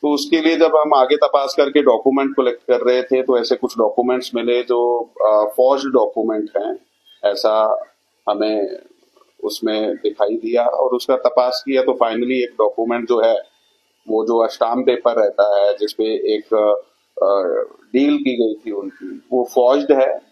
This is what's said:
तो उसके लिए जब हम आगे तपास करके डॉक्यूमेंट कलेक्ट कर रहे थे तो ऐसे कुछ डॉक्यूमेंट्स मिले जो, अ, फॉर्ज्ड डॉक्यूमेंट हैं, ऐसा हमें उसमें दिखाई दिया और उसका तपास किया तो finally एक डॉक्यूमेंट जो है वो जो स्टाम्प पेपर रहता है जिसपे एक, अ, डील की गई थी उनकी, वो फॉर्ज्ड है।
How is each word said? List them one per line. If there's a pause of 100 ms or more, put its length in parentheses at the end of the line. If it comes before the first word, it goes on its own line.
तो
उसके
लिए
जब
हम
आगे
तपास
करके
डॉक्यूमेंट
कलेक्ट
कर
रहे
थे
तो
ऐसे
कुछ
डॉक्यूमेंट्स
मिले
जो, (160)
अ,
फॉर्ज्ड
डॉक्यूमेंट
हैं, (460)
ऐसा (440)
हमें (640)
उसमें
दिखाई
दिया
और
उसका
तपास
किया
तो
finally
एक
डॉक्यूमेंट
जो
है (760)
वो
जो
स्टाम्प
पेपर
रहता
है
जिसपे
एक, (680)
अ, (680)
डील
की
गई
थी
उनकी,
वो
फॉर्ज्ड
है। (140)